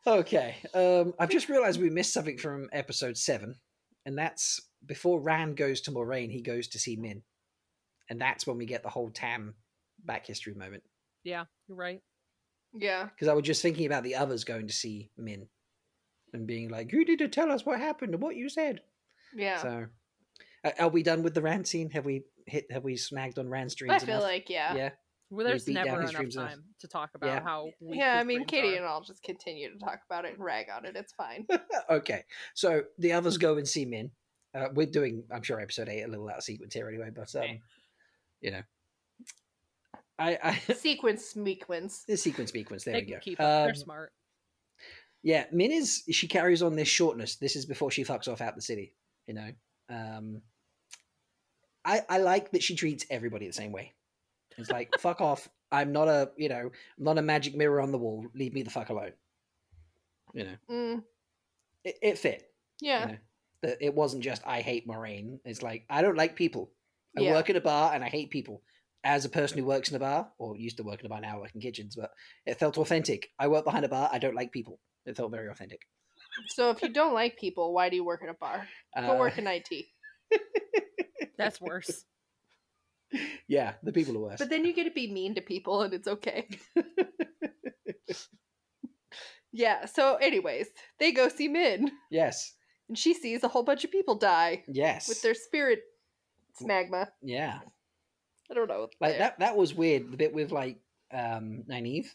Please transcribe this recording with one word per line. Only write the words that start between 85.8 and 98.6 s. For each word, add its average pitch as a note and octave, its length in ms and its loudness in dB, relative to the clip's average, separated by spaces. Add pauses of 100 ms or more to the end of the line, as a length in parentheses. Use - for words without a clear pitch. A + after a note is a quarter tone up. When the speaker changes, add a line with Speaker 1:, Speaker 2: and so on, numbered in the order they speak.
Speaker 3:
and G3 100 -2
it's F3+ 140 -6
okay. G#3 420 -4 (280)
Speaker 1:
<laughs> E4+ 100 2 (2750)
Speaker 3:
Yeah, A3+ 300 4
so C4+ 320 6
anyways, G3 520 2 (300)
they D#4 140 6
go B3 160 6
see C#4+ 200 -2
Min. C#4+ 420 4 (200)
Speaker 1:
Yes. - 440 0 (340)
Speaker 3:
And A3+ 80 -8
she D#4+ 160 4
sees B3 320 -2
a B3 40 4
whole B3+ 140 2
bunch C#4 220 2
of E4+ 60 -6
people F#4+ 240 2
die. E3+ 520 4
Speaker 1:
Yes. C#3+ 420 2
Speaker 3:
With A3+ 120 -4
their A#3 140 2
spirit C4 460 2 (800)
smegma. F#3 480 0 (120)
Speaker 1:
Yeah. C3+ 380 -4 (920)
Speaker 3:
I A#3 40 -10
don't A#3 140 0